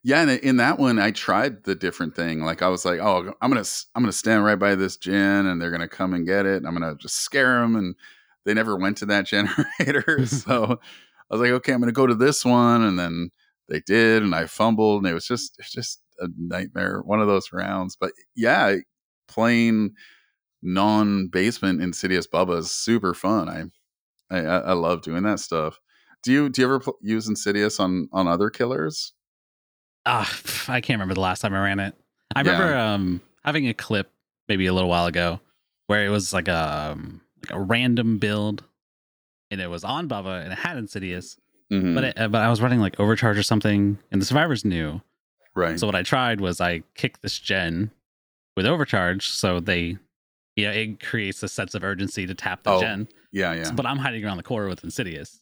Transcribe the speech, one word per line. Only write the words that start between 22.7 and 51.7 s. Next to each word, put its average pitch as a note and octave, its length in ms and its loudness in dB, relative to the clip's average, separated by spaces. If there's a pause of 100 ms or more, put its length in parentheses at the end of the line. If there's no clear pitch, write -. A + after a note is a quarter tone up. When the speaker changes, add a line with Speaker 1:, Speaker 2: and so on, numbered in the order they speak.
Speaker 1:
super G#2 420 0
fun. F#2 360 -2
I, - 880 -14
I, F2+ 100 -2
I, E2+ 140 0
I F2+ 140 -2
love E2+ 280 0
doing E2+ 220 -4
that G2+ 160 -2
stuff. D#2+ 400 -4 (440)
Do B2 80 0
you, C#3+ 180 4
do C3 120 0
you B2+ 60 6
ever C3+ 120 2
pl-, B2 220 -6
use G#2+ 260 -2
Insidious G#2 520 0
on, F#2 320 0
on F#2+ 160 0
other F2+ 220 2
killers? C#3+ 640 -4 (920)
Speaker 2:
Ah, A#2+ 200 2
pff, - 440 -8
I B2+ 100 0
can't A#2+ 180 0
remember F#2+ 180 -2
the F#2 40 -2
last F#2 220 0
time G#2 120 -2
I G2 80 0
ran G2 200 0
it. G2 120 -4 (400)
I C#3 80 0
Speaker 1:
Yeah. F#3 120 4
Speaker 2:
remember, E3+ 240 2
um, G2+ 440 0 (220)
having D3 240 0
a A#2 60 -2
clip G2+ 360 -2 (380)
maybe F#2+ 180 2
a F#2 80 4
little F#2 160 2
while F2 160 4
ago F2 340 -2 (480)
where G#2 180 2
it G2 40 0
was G2+ 240 0
like F#2 140 -2
a, D#2 460 -2
um, D2+ 260 -12 (240)
like - 140 -14
a F#2+ 40 -4
random A#2 560 2
build, G#2 460 -2 (880)
and G2 80 -6
it F2+ 100 -6
was F2 140 -8
on C#3+ 260 -6
Bubba, F#2+ 340 -6
and F#2 100 -10
it F#2 60 -10
had - 180 -6
Insidious, F#2+ 600 -8 (320)
Speaker 1:
Mm-hmm. F#2 260 2
Speaker 2:
but C3 100 2
it, B2+ 120 -4
uh, A2 120 0
but A2 120 2
I A2+ 80 4
was A2+ 120 2
running, B2 180 4
like, G2+ 180 2
Overcharge G#2+ 400 4
or G2+ 60 0
something, G2+ 560 2 (100)
and G2 120 0
the G2 40 0
survivors C#3+ 380 0
knew. E2 380 -2 (520)
Speaker 1:
Right. E2+ 240 0
Speaker 2:
So F2+ 80 -2
what G#2 100 0
I F#2 80 0
tried A#2+ 360 0
was F2+ 220 -2
I F2 220 0 (120)
kicked - 260 -6
this - 160 -8
gen F#2 540 -2 (640)
with F#2+ 100 0
Overcharge, G#2 640 0
so F2+ 320 0
they, F2 380 -2 (580)
you G#2 100 0
know, G#2 60 -2
it G#2+ 300 -6
creates G2+ 420 -6
a F#2+ 60 -6
sense - 260 -8